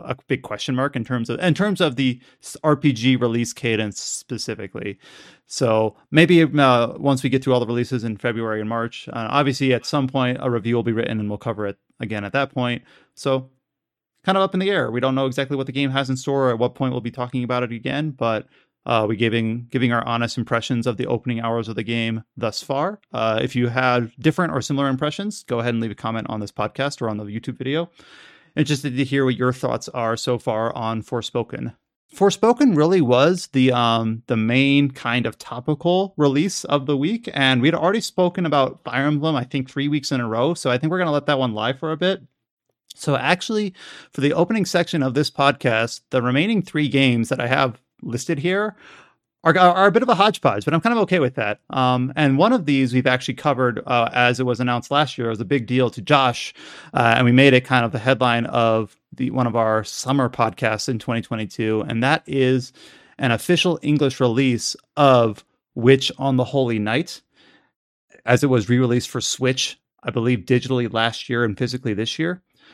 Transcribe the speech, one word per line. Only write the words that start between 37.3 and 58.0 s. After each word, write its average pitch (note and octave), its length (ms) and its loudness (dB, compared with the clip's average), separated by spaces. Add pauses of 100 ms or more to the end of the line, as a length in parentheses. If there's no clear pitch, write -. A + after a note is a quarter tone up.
and C3 260 2
we'd D#3 140 4
already F#3 260 0
spoken F3+ 460 -2
about C#3 360 0
Fire B2 220 -2
Emblem, D3+ 300 0
I B2 80 -2
think, C3 260 -6
three C#3+ 180 -4
weeks D3 240 -2
in C3+ 80 0
a A#2+ 80 -2
row, B2 280 0
so C3+ 160 -2
I B2+ 80 2
think D#3 100 2
we're F3+ 80 0
gonna E3+ 140 0
let C#3+ 160 0
that D3 100 2
one B2+ 160 0
lie A2 200 -2
for D#3 180 -4
a D#3 60 -4
bit. F#3 260 0 (720)
So C#3+ 200 -2
actually, F3+ 600 0 (360)
for - 100 -4
the C#3+ 120 2
opening - 320 2
section E3+ 380 0
of C3 100 0
this C#3+ 160 0
podcast, A#2+ 800 0
the B2+ 140 0
remaining E3 400 2
three D3+ 240 -2
games B2+ 420 2
that C3 100 -2
I A#2+ 60 -2
have C3 340 0 (220)
listed C3 380 -6
here G3 360 -2 (680)
are, E3 140 4
are, F3+ 180 8
are F#3+ 120 6
a G3 40 6
bit - 100 4
of B3+ 80 0
a A3+ 60 6
hodgepodge, D#3 500 2
but D3 80 0
I'm D#3+ 80 2
kind A#3 160 0
of G#3+ 60 2
okay F#3 160 0
with B2+ 160 0
that. G#2+ 240 -4 (100)
Um, B2+ 460 0
and C#3 220 2
one G#3+ 160 4
of G3 120 0
these C3+ 280 2
we've B2+ 120 2
actually B2+ 300 0
covered, B2+ 500 0
uh, A#2+ 280 0
as B2 260 2
it B2+ 60 0
was B2 140 -2
announced B2 300 -2
last C#3+ 280 0
year. A#2 100 -2
It A2+ 40 -2
was A2 100 -6
a G#2+ 40 -4
big A#2 220 0
deal B2 240 2
to A2+ 100 -12
Josh, C3 540 0 (380)
uh, A#2 220 4
and B2+ 80 4
we A#2+ 80 6
made C3 220 8
it B2+ 120 4
kind B2 200 2
of A2 60 -4
the A#2+ 80 -4
headline A#2+ 480 2